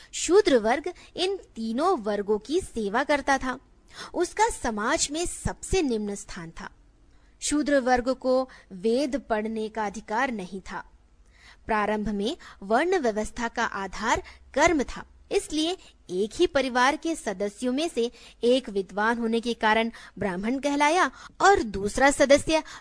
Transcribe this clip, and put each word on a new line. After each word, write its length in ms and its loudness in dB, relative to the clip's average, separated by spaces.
शूद्र 460 4
वर्ग 320 0
इन 200 -2
तीनों 440 0
वर्गों 400 -2
की 220 -4
सेवा 420 -2
करता 340 2
था। 200 -6
उसका 380 0
समाज 600 -2
में 140 -4
सबसे 560 -4
निम्न 340 -2
स्थान 360 -14
था। 180 -14
शूद्र 400 2
वर्ग 340 2
को 260 0
वेद 560 0
पढ़ने 400 -2
का 160 -4
अधिकार 460 -4
नहीं 300 -10
था। 220 -12
प्रारंभ 460 0
में 240 -2
वर्ण 360 2
व्यवस्था 500 -2
का 160 -2
आधार 580 -2
कर्म 320 4
था, 200 -10
इसलिए 460 -2
एक 240 -2
ही 120 2
परिवार 480 2
के 200 -4
सदस्यों 580 -4
में 140 0
से 220 -2
एक 260 2
विद्वान 480 -2
होने 220 0
के 160 -2
कारण 360 2
ब्राह्मण 400 -2
कहलाया 500 2
और 240 8
दूसरा 460 2
सदस्य 500 4